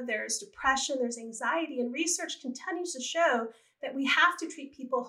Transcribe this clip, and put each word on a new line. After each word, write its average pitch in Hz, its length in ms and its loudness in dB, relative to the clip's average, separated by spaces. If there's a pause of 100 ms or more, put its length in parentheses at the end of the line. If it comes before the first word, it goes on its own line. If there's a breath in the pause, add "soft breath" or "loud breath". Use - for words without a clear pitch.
there's 220 300 -2
depression, 269 600 0
there's 240 200 0
anxiety. 254 640 -2
And 240 100 0
research 320 500 -2
continues 349 520 -4
to 254 80 -8
show 262 460 4 (340 loud breath)
that 269 120 -6
we 269 120 0
have 349 320 6
to 330 100 -4
treat - 300 -12
people 247 320 -2